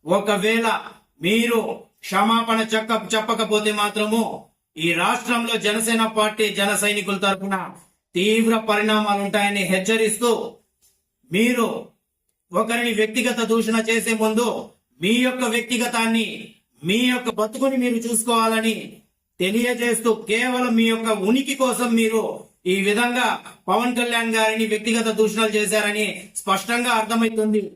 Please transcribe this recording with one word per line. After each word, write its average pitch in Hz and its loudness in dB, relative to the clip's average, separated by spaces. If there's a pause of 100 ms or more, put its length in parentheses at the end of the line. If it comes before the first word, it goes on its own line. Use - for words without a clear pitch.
(160)
ఒకవేళ 214 2 (580)
మీరు 226 2 (460)
క్షమాపణ 220 2 (140)
చెక్క-, 220 -2
చెప్పకపోతే 220 0 (100)
మాత్రము 214 0 (560)
ఈ 165 -2 (120)
రాష్ట్రంలో 233 0 (100)
జనసేన 226 0 (160)
పార్టీ 214 0 (140)
జన 196 0 (120)
సైనికుల 202 -2
తరఫున 196 -2 (600)
తీవ్ర 226 4 (140)
పరిణామాలు 208 2
ఉంటాయని 202 0 (100)
హెచ్చరిస్తూ, 214 0 (1000)
మీరు 233 2 (920)
ఒకరిని 233 0
వ్యక్తిగత 226 0 (120)
దూషణ 226 2 (100)
చేసే 226 0
ముందు 220 2 (560)
మీ 202 2 (140)
యొక్క 254 -2 (100)
వ్యక్తిగతాన్ని, 226 0 (600)
మీ 214 2 (100)
యొక్క 247 -4
బతుకుని 262 -2
మీరు 240 0
చూసుకోవాలని 226 0 (680)
తెలియజేస్తూ, 233 0 (180)
కేవలం 247 0
మీ 226 4
యొక్క 220 -2 (120)
ఉనికి 269 0
కోసం 240 0 (100)
మీరు 220 2 (520)
ఈ 294 0 (100)
విధంగా 240 0 (400)
పవన్ 233 0
కళ్యాణ్ 233 -2
గారిని 220 0
వ్యక్తిగత 220 0 (120)
దూషణలు 220 2
చేశారని 208 0 (340)
స్పష్టంగా 233 0
అర్థమవుతుంది. 220 0 (140)